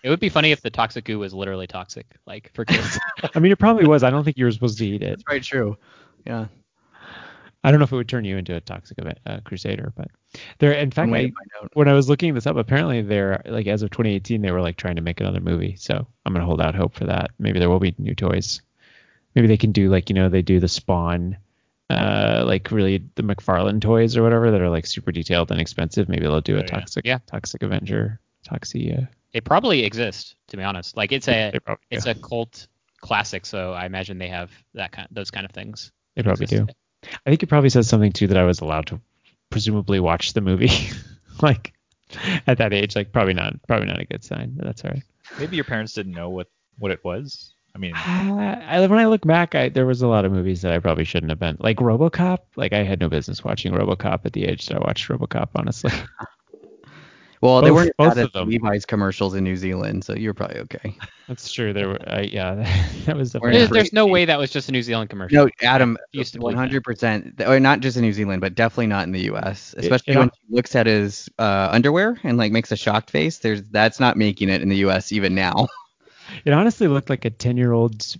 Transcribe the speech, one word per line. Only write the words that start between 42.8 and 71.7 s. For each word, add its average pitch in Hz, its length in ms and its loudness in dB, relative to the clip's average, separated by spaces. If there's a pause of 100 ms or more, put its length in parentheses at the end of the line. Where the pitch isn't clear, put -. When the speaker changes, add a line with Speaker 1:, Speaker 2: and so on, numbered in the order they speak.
Speaker 2:
Like, 101 160 -4
probably 95 220 2
not, 87 200 -4 (140)
probably 104 200 0
not 50 120 -6
a - 60 -6
good - 180 -10
sign, - 320 -8
but - 80 -10
that's - 200 -10
all - 80 -6
right. 135 100 -8 (360)
Speaker 4:
Maybe 165 180 -6
your 147 100 -4
parents 110 260 -6
didn't 95 200 -8
know 87 180 -8
what, 92 180 -8 (300)
what 101 140 -4
it - 120 -8
was. 113 460 -10 (240)
I 95 60 -14
mean, 90 160 -6
Speaker 2:
Uh, 196 720 -2
I, 180 180 4
when 208 140 6
I 226 60 4
look 220 200 2
back, 165 300 2
I, 131 120 2
there 135 160 2
was 127 160 0
a 127 60 2
lot 113 180 4
of 95 60 2
movies 92 320 -2
that 90 100 0
I 85 60 2
probably 85 260 0
shouldn't 80 260 -2
have 78 100 -4
been. 82 180 -2
Like 110 200 0
RoboCop, 165 600 2 (160)
like, 101 180 -4
I 104 120 2
had 95 160 -2
no 87 80 0
business - 340 -4
watching 101 300 -4
RoboCop 98 520 -2
at - 80 -4
the 98 120 -4
age 90 240 -6
that - 80 -6
I - 40 -4
watched - 280 -4
RoboCop, - 480 -4
honestly. - 400 -4
<laughs> - 40 -8 (1400)
Speaker 3:
Well, 127 200 6
they 151 80 10
Speaker 2:
Both, 156 80 10
Speaker 3:
weren't 170 220 4
Speaker 2:
both 151 160 6
Speaker 3:
bad 120 80 0
Speaker 2:
of 117 60 2
Speaker 3:
at - 40 -8
Speaker 2:
them. 95 160 -4
Speaker 3:
Levi's 110 380 0
commercials 98 480 0
in 98 100 -2
New 92 120 -2
Zealand, 95 460 -4
so - 120 -8
you're 107 180 -6
probably - 280 -8
okay. - 360 -12 (320)
Speaker 2:
That's - 240 -12
true. 107 220 -4
There 101 140 -2
were, - 200 -8
uh, 104 140 -2
yeah, 98 320 -4
<laughs> 92 500 -2
that 156 140 -2
was 131 160 -4
Speaker 3:
We're 113 60 -4
Speaker 2:
definitely - 80 0
Speaker 3:
in - 40 4
Speaker 1:
There's, 233 180 6
there's 220 220 2
no 214 120 4
Speaker 3:
Turkey. 196 80 4
Speaker 1:
way 175 120 4
that 160 140 2
was 139 120 -2
just 143 200 -6
a - 20 -2
New 127 100 0
Zealand 113 280 -4
commercial. 104 340 4
Speaker 3:
No, 127 60 4 (120)
Adam, 123 360 4 (140)
Speaker 1:
Used 131 200 -6
to 117 60 -14
believe 120 160 -2
that. - 20 -2
Speaker 3:
one 127 100 -2
hundred 131 180 -4
percent, 110 640 -4
or 135 140 6
not 135 200 4
just 127 180 -2
in 120 40 2
New 107 120 2
Zealand, 98 260 -2
but 92 140 -4
definitely 113 320 0
not 101 180 0
in 90 80 -4
the 92 120 -4
U 104 120 -4
S. - 380 -8
Speaker 2:
It, - 60 -12
Speaker 3:
Especially 127 340 0
Speaker 2:
it 135 60 6
Speaker 3:
when 127 80 4
Speaker 2:
hon- - 100 -8 (100)
Speaker 3:
he 110 80 -8
looks - 180 -2
at 113 120 4
his, 104 420 0 (100)
uh, 98 320 2